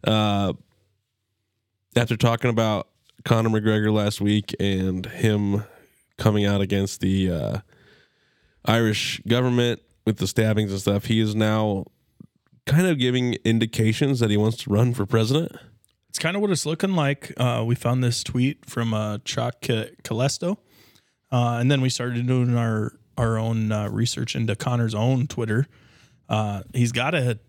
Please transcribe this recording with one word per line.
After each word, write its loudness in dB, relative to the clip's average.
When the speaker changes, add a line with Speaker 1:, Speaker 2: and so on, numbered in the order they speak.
Speaker 1:
Uh, 2
after 0
talking 2
about 0
Conor 2
McGregor 2
last 0
week 0
and -2
him 0
coming 2
out 2
against -2
the, 0
uh, -4
Irish 0
government 2
with 0
the -2
stabbings 0
and -4
stuff, 0
he 2
is 0
now 0
kind 4
of 2
giving 2
indications 2
that 2
he 4
wants 2
to -8
run 4
for -4
president. 0
Speaker 2:
It's -10
kinda -2
what 0
it's -2
looking -2
like. -2
Uh, 0
we 2
found 0
this -2
tweet -2
from, -4
uh, -4
Chuck -6
Ca-, -2
Calesto. -2
Uh, 2
and 2
then 2
we 0
started -2
doing 2
our, 0
our 0
own, -2
uh, -2
research -4
into -2
Conor's -2
own 0
Twitter. -2
Uh, -2
he's 2
got -2
a 0